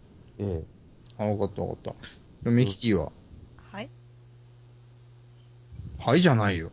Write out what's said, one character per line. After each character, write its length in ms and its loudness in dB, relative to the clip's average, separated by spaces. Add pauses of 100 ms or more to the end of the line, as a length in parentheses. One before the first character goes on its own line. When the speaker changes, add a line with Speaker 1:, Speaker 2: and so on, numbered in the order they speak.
(400)
Speaker 1:
え 240 -4 (540)
え。 60 -4
Speaker 2:
あ、 20 0
わ 120 0
か 80 0
っ 80 -6
た、 80 -8
わ 140 -4
か 160 -10
っ 40 -18 (480)
た。 80 0
ミ 160 6
キ 100 -6
テ 100 -4
ィ 80 4
は？ 160 -2 (600)
Speaker 3:
は 100 -12
い。 80 -14 (2000)
Speaker 2:
は 200 0
い 40 6
じ 80 6
ゃ 60 6
な 160 4
い 60 -2
よ。 160 -8